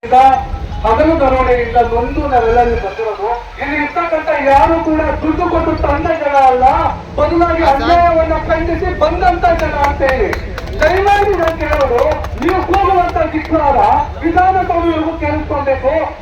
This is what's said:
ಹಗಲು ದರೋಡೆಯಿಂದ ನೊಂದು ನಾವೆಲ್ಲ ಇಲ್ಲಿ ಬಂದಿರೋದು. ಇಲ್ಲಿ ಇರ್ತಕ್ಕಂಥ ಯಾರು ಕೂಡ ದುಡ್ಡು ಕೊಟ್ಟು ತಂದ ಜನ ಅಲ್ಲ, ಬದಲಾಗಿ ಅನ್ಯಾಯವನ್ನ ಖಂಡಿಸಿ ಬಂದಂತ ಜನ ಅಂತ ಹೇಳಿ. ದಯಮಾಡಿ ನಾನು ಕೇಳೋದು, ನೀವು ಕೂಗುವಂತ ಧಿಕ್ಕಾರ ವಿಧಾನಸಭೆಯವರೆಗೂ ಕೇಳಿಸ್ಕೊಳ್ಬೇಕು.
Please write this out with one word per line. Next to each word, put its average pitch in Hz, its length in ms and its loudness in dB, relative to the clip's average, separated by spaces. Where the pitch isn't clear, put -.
ಹಗಲು 262 1160 2
ದರೋಡೆಯಿಂದ 247 560 0
ನೊಂದು 240 520 0
ನಾವೆಲ್ಲ 240 320 2
ಇಲ್ಲಿ 240 240 2
ಬಂದಿರೋದು. 208 420 -6
ಇಲ್ಲಿ 285 220 -4
ಇರ್ತಕ್ಕಂಥ 330 440 -4
ಯಾರು 311 360 4
ಕೂಡ 311 160 0
ದುಡ್ಡು 311 280 -2
ಕೊಟ್ಟು 330 220 0
ತಂದ 294 240 0
ಜನ 302 300 0
ಅಲ್ಲ, 254 280 4
ಬದಲಾಗಿ 330 480 0
ಅನ್ಯಾಯವನ್ನ 320 720 2
ಖಂಡಿಸಿ 330 500 -2
ಬಂದಂತ 349 460 0
ಜನ 302 140 -2
ಅಂತ 277 280 -2
ಹೇಳಿ. 247 280 0
ದಯಮಾಡಿ 403 580 2
ನಾನು 320 200 -2
ಕೇಳೋದು, 285 420 0
ನೀವು 349 220 0
ಕೂಗುವಂತ 370 560 0
ಧಿಕ್ಕಾರ 302 440 0
ವಿಧಾನಸಭೆಯವರೆಗೂ 339 920 0
ಕೇಳಿಸ್ಕೊಳ್ಬೇಕು. 285 760 -2